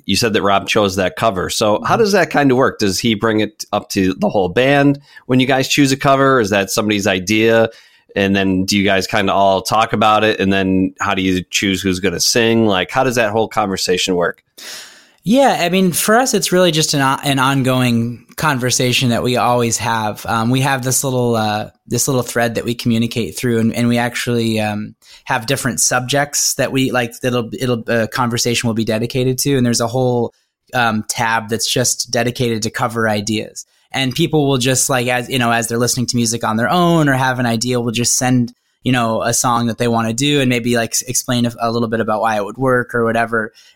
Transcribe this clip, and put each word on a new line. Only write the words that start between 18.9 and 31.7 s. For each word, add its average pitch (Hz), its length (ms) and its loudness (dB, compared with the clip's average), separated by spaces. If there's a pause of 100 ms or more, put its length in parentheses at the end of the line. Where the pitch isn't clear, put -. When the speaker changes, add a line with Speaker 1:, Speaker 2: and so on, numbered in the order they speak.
Speaker 2:
that 110 120 0
we 123 140 0
always 120 400 2
have. 110 480 -4
Um, 113 240 -2
we 131 140 2
have 135 200 0
this 127 220 -2
little, 123 320 0
uh, 107 360 -4 (140)
this 123 220 -2
little 127 140 0
thread 117 320 -2
that 95 100 -4
we 117 100 -4
communicate 117 640 -2
through, 120 220 0
and, 113 160 0
and 120 120 0
we 120 120 2
actually, 117 600 -2
um, 107 340 -4 (300)
have 123 200 -4
different 127 360 -2
subjects 135 720 -2
that 123 180 -2
we, 131 180 0
like, 120 300 -4
that'll, 123 340 -2
it'll, 123 340 -2
a 113 200 0
conversation 120 580 -2
will 113 80 0
be 110 120 -2
dedicated 123 540 -2
to, 143 180 0
and 123 80 2
there's 117 160 0
a 117 40 0
whole, 120 460 0 (400)
um, 113 340 0
tab 113 440 -2
that's 113 200 -2